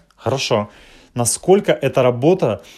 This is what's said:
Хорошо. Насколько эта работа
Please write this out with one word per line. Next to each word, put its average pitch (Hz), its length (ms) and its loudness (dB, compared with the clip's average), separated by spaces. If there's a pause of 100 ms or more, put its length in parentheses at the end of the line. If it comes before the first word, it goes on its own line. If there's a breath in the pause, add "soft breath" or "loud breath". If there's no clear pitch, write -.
(160)
Хорошо. 113 520 -4 (460 loud breath)
Насколько 175 580 0
эта 135 300 0
работа 123 600 0 (160 loud breath)